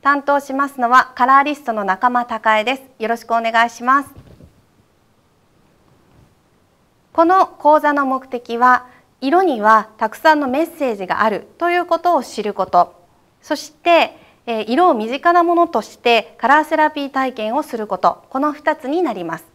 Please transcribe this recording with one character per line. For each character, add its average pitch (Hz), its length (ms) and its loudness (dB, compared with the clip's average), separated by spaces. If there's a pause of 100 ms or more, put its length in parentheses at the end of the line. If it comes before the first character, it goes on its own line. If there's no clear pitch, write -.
担 277 220 0
当 285 160 0
し 269 120 -12
ま 277 160 -4
す 269 140 -10
の 240 80 -2
は 254 240 4
カ 247 140 0
ラ 269 140 6
ー - 20 0
リ 294 120 -4
ス - 80 -20
ト 226 100 -6
の 214 100 -6
仲 190 260 -2
間 247 160 -2
孝 220 320 -2
恵 214 60 -2
で 262 140 -4
す。 262 40 -18 (160)
よ 220 100 -6
ろ 233 100 -2
し 226 60 -16
く 233 120 -4
お 233 40 0
願 226 280 0
い - 20 -6
し 240 140 -16
ま 269 180 2
す。 - 80 -12 (3000)
こ 330 120 2
の 370 200 4
講 302 340 2
座 294 140 0
の 285 140 -2
目 262 180 -4
的 240 320 -10
は、 247 300 2 (340)
色 302 220 2
に 262 180 -2
は 214 280 4 (100)
た 220 100 -2
く 220 60 -14
さ 311 180 2
ん 302 60 2
の 285 80 -4
メ 269 160 -2
ッ 339 120 -8
セ 262 180 -4
ー - 20 -6
ジ 196 100 -8
が 175 160 -2
あ 214 80 2
る 202 180 -6 (120)
と 339 100 -2
い 349 80 0
う 349 80 -2
こ 339 140 -2
と 349 160 0
を 262 80 0
知 - 180 -12
る 202 140 -6
こ 185 100 -2
と、 175 300 0 (480)
そ 302 120 -4
し - 160 -14
て、 330 460 0 (300)
え 226 140 -6
ー、 - 60 -6
色 311 220 2
を 294 60 2
身 220 120 -6
近 277 260 -2
な 349 100 4
も 339 100 0
の 339 140 2
と 240 160 -4
し - 160 -20
て 226 400 0
カ 226 80 -4
ラ 294 140 4
ー - 20 -2
セ 311 140 -4
ラ 302 120 2
ピ 302 120 -8
ー 277 100 -8
体 262 220 -4
験 220 240 -6
を 302 40 -2
す 285 160 -10
る 214 80 -6
こ 190 140 -6
と、 - 320 0
こ 262 80 -6
の 294 140 -2
二 302 220 -4
つ 262 140 -12
に 339 140 -2
な 262 100 -4
り 180 100 -8
ま 165 140 -8
す。 - 180 -18